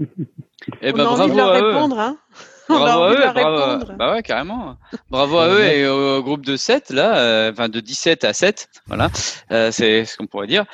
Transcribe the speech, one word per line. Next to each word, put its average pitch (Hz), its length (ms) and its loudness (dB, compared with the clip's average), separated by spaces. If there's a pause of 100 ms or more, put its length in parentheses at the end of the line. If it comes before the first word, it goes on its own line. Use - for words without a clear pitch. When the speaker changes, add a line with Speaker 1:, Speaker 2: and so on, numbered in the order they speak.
(800)
Speaker 1:
Eh 135 120 -2
Speaker 2:
On - 20 -4
Speaker 1:
ben, 147 80 2
Speaker 2:
a - 60 2
envie 196 200 2
de - 40 0
Speaker 1:
bravo - 20 2
Speaker 2:
leur - 140 4
Speaker 1:
à 185 100 4
eux. 214 140 2
Speaker 2:
répondre, 262 260 0
hein. 254 220 -4
<laughs> - 480 -14
On 294 60 4
a 285 40 4
Speaker 1:
Bravo 170 240 4
Speaker 2:
envie 202 120 4
Speaker 1:
à - 20 4
Speaker 2:
de - 20 2
Speaker 1:
eux, 277 60 4
Speaker 2:
leur - 80 2
Speaker 1:
bravo. 147 400 0
Speaker 2:
répondre. 101 240 -8
Speaker 1:
Bah 123 160 0
ouais, 226 100 -4
carrément. 151 540 -8 (340)
Bravo 139 280 0
à 165 100 4
Speaker 3:
Ouais. 185 40 2
Speaker 1:
eux 208 100 4 (180)
et 139 80 2
au, 135 300 0
au 131 40 -4
groupe 139 220 -6
de 139 100 -4
sept, 254 360 -2
là, 170 260 2
euh, 110 340 2
enfin, 117 160 -4
de 113 140 -6
dix-sept 135 420 -2
à 104 80 0
sept, - 380 -2 (180)
voilà. 110 220 0 (420)
Euh, 113 200 2
c'est 110 340 2
ce - 100 -14
qu'on 107 120 -10
pourrait 101 200 -8
dire. 190 160 0 (100)